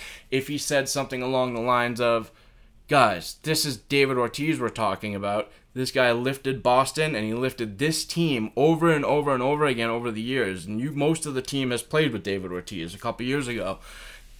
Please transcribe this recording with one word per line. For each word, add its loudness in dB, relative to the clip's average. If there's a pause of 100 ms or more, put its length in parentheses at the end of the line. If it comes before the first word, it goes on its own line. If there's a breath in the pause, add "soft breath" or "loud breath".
(300 loud breath)
if 0
he -4
said 0
something -4
along 0
the -2
lines 2
of, 2 (560 soft breath)
"Guys, 4
this 0
is -4
David 2
Ortiz 0
we're 0
talking -2
about. -2 (240 soft breath)
This -4
guy 4
lifted -2
Boston, 2
and -2
he -2
lifted -4
this 0
team 0
over 4
and 2
over 2
and 0
over 2
again 0
over -2
the -6
years. -2
And -4
you, -4
most 0
of -4
the -2
team -2
has -2
played 0
with -4
David -4
Ortiz -8
a -14
couple -6
years -2
ago. -6 (600 loud breath)